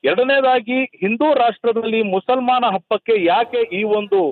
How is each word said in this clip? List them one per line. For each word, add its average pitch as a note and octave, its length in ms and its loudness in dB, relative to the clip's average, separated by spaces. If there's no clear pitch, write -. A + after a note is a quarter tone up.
ಎರಡನೇದಾಗಿ, B3+ 800 0
ಹಿಂದೂ A#3+ 500 -2
ರಾಷ್ಟ್ರದಲ್ಲಿ A3+ 680 0
ಮುಸಲ್ಮಾನ B3 640 0
ಹಬ್ಬಕ್ಕೆ G#3 600 -2
ಯಾಕೆ A3+ 540 0
ಈ G#3 40 -2
ಒಂದು G#3 480 0